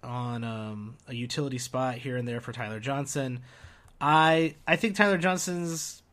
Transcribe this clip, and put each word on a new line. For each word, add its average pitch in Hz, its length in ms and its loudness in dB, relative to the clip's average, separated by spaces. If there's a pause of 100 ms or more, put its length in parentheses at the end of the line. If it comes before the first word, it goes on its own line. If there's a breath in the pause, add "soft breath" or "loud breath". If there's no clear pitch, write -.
on, 120 420 -6
um, 110 520 -8 (120)
a 127 60 -10
utility 127 440 -4
spot 127 380 -2
here 123 200 -6
and 123 120 -2
there 117 120 -4
for 117 140 -10
Tyler 110 260 -6
Johnson. 135 640 -2 (580 loud breath)
I, 160 560 6 (100)
I 165 100 4
think 196 200 0
Tyler 202 220 6
Johnson's 175 840 -2 (120)